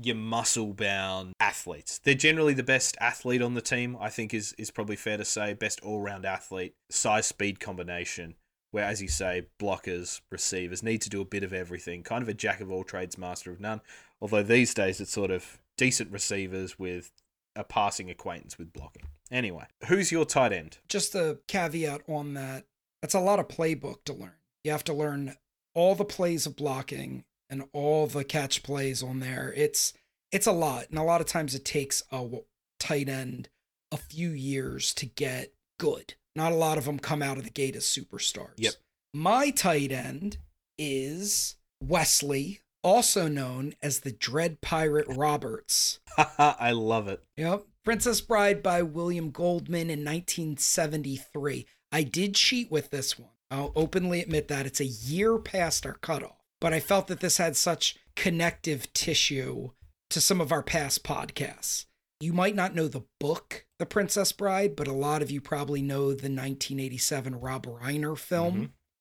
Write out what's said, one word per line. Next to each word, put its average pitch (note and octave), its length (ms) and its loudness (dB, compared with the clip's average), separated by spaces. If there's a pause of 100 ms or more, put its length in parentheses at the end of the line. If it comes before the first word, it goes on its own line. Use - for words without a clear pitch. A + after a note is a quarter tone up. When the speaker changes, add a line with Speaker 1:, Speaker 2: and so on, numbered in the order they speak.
Speaker 1:
your A#2 140 0
muscle-bound G2+ 1300 0
athletes. F2+ 580 -2
They're C#3 140 4
generally D#3 400 6
the C3 100 0
best B2+ 380 2
athlete B2 400 0
on A#2+ 120 2
the A#2+ 80 -2
team, B2 380 -2
I G#2+ 100 -4
think G#2+ 240 -6
is, G#2+ 240 -4
is A2+ 140 -10
probably G#2 240 -4
fair G#2+ 220 -2
to G#2 80 -6
say. G#2 280 -2
Best G#2+ 280 -4
all-round G2+ 440 -6
athlete, F#2 500 -6 (140)
size-speed G#2 680 0
combination, F2+ 760 -8 (360)
where, G#2 140 0
as G#2 160 -2
you F#2+ 60 -6
say, F2+ 400 -2 (120)
blockers, F2+ 680 -4
receivers F2+ 540 -4
need A2+ 180 0
to - 80 -4
do G2+ 120 -2
a F#2+ 40 -6
bit G2 180 -4
of F#2+ 100 -4
everything. F2 500 -8
Kind A#2 180 -4
of A#2 80 -2
a G#2 40 -2
jack G#2 280 -2
of F#2+ 100 -8
all F#2 120 -4
trades, F#2 340 -8
master F2+ 340 -10
of F2+ 80 -14
none. A2 220 -6 (400)
Although G#2 220 4
these A#2 300 6
days F#2+ 280 2
it's F#2+ 100 -8
sort G2 200 0
of - 280 -6 (180)
decent B2 340 0
receivers F#2+ 680 -6
with F2+ 340 -8 (440)
a G#2+ 80 -8
passing G2+ 460 0
acquaintance - 480 -12
with E2 160 -14
blocking. - 300 -16 (280)
Anyway, G#2+ 340 -4 (220)
who's F#3 240 4
your E3 140 2
tight B2 280 4
end? D#2+ 240 -6 (100)
Speaker 2:
Just - 280 -2
a D#3+ 320 0
caveat D#3+ 600 -2
on D3 280 -4
that. C3+ 300 -10 (360)
That's D#3 140 0
a F#3+ 40 6
lot F#3+ 200 6
of E3 80 0
playbook D#3 580 -2
to C#3+ 80 -8
learn. - 200 -12 (300)
You D3+ 80 0
have D3+ 140 -2
to E3 80 -2
learn C#3+ 420 -2 (380)
all F3+ 220 6
the G3 100 2
plays F3 400 0
of D3 100 -4
blocking C3+ 680 -4 (260)
and C3+ 140 -6 (100)
all D3+ 320 4
the C#3+ 180 -2
catch C#3 380 0
plays C3+ 400 -2
on C3 180 -6
there. B2+ 380 -4
It's, - 340 2 (400)
it's F#3+ 160 2
a A3 40 8
lot. D3+ 400 2
And D#3 80 -2
a D#3 40 2
lot E3+ 160 6
of E3 80 0
times C#3+ 280 0
it C3+ 100 -8
takes - 460 0
a C3 60 -4
w-, B2 260 -6 (360)
tight C#3+ 300 0
end B2+ 400 -6 (420)
a D3+ 60 -4
few E3 320 -4
years C3+ 640 -2
to - 120 -4
get B2+ 460 -6 (260)
good. - 340 -2 (220)
Not D#3+ 160 2
a E3+ 40 4
lot D#3+ 220 4
of C3+ 100 -2
'em D3 120 -2
come D#3 240 -2
out C3+ 140 -2
of C3+ 60 -8
the A2+ 60 -12
gate C3+ 260 -2
as C#3 100 -6
superstars. - 720 -2
Speaker 1:
Yep. G#2+ 160 2 (400)
Speaker 2:
My G#3+ 360 4
tight D3 420 2
end C3+ 460 -6 (400)
is D3+ 800 -2 (260)
Wesley, C#3+ 800 2 (220)
also G3 440 6
known C3+ 540 -4
as C#3+ 180 -2
the C3+ 120 -4
Dread D3 500 -2
Pirate D3+ 460 2
Roberts. C3 920 0 (100)
Speaker 1:
<laughs> - 80 0
I D3 540 6
love A2 360 2
it. G2 160 -6 (140)
Speaker 2:
Yep. F3 280 0 (180)
Princess A3+ 380 2
Bride G3+ 420 4
by F3 180 4
William E3+ 500 -2
Goldman E3+ 580 0
in D3 140 -4
nineteen D#3 540 -2
seventy-three. C#3+ 1080 0 (260)
I D#3 120 2
did F#3 320 0
cheat - 360 2
with D3+ 180 0
this - 300 -4
one. B2+ 100 -20 (200)
I'll C#3+ 260 -4
openly F3 460 2
admit D#3 260 0
that. C#3 180 -2
It's C3 140 -2
a C#3+ 60 2
year D3 520 2
past F3+ 480 0
our C#3 100 -8
cutoff, - 420 -4 (220)
but E3 140 2
I D#3+ 60 2
felt F#3+ 280 4
that F3+ 120 -4
this F3 180 2
had D#3+ 180 2
such - 420 2 (180)
connective E3+ 800 0
tissue C3 800 0 (380)
to D#3+ 120 0
some F#3 200 6
of C#3+ 100 -2
our C#3 120 2
past - 400 0
podcasts. - 800 -4 (340)
You E3 140 0
might F#3 220 4
not F#3 200 0
know D#3+ 120 2
the B2 180 -6 (140)
book, - 460 -4 (140)
The E3+ 80 -2
Princess G3 440 2
Bride, G3 440 2
but D3 120 -2
a C3+ 60 -2
lot D3 280 2
of C3+ 100 0
you C#3+ 100 -4
probably C#3+ 400 -2
know C#3 320 2
the C3+ 160 -4
nineteen C3+ 500 -4
eighty-seven B2+ 600 -2
Rob A#2 260 -6
Reiner C#3+ 520 -4
film, F3 360 0
Speaker 1:
Mm-hmm. G3 120 0 (360)